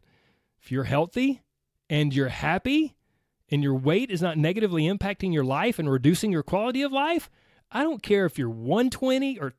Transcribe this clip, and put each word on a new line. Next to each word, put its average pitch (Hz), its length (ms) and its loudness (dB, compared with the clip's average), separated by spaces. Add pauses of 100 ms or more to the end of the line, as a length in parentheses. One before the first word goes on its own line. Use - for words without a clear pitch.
(600)
If - 120 -10
you're 135 120 0
healthy 175 580 0 (460)
and 147 260 2
you're 135 140 2
happy 254 680 0 (520)
and 147 140 0
your 139 120 2
weight 160 360 0
is 175 100 -2
not 170 160 -2
negatively 175 480 0
impacting 190 480 -2
your 147 120 0
life 147 340 -2
and 156 100 -2
reducing 147 440 2
your 156 100 0
quality 240 400 -2
of 285 80 -2
life, 294 400 -2 (400)
I 262 140 -2
don't 311 180 -4
care 202 240 2
if - 100 -2
you're 123 140 -2
one 147 400 0
twenty 262 480 -2
or 139 200 -8